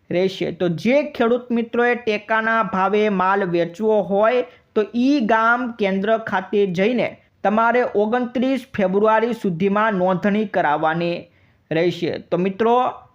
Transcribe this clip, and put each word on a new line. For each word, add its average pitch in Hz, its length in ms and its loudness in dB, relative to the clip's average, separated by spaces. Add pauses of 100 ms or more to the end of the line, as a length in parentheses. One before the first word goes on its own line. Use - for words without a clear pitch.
(100)
રહેશે. 180 420 -2
તો 175 160 -2
જે 220 340 0
ખેડૂત 247 480 -2
મિત્રોએ 233 440 0
ટેકાના 220 680 0
ભાવે 196 460 0
માલ 196 360 0
વેચવો 180 580 0
હોય 214 420 2 (300)
તો 214 100 2 (100)
ઈ 262 260 2
ગામ 226 520 2
કેન્દ્ર 202 460 0
ખાતે 202 480 -2
જઈને 190 540 -2 (240)
તમારે 226 400 2 (100)
ઓગણત્રીસ 240 680 0 (120)
ફેબ્રુઆરી 214 560 2
સુધીમાં 202 600 0
નોંધણી 190 520 0
કરાવવાની 165 800 -2 (460)
રહેશે. 170 480 -2
તો - 180 -6
મિત્રો, 220 560 0 (220)